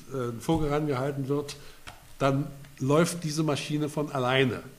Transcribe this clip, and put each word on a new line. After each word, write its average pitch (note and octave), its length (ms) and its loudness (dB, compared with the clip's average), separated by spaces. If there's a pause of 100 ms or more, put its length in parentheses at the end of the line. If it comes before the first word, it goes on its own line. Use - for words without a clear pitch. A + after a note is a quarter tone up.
(140)
äh, B2 160 -4
ein A2+ 120 -8
Vogel D#3 280 2
rangehalten C#3 600 0
wird, C#3+ 260 -2 (640)
dann C#3 300 2 (320)
läuft E3+ 440 2
diese D#3 200 -2
Maschine D3+ 440 0
von D3 240 -4
alleine. B2+ 500 2 (180)